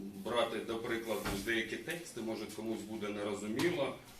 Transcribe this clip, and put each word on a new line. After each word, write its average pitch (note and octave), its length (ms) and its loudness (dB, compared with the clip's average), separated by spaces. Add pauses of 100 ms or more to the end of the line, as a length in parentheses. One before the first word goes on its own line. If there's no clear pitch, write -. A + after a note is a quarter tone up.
(240)
брати, A2+ 360 4
до A2+ 180 -2
прикладу, A2+ 440 0 (240)
деякі A2+ 320 2
тексти, E3 440 -4
може, G#2+ 240 0 (100)
комусь A2 260 -2
буде G#2 280 -4
нерозуміло. G#2+ 880 2 (240)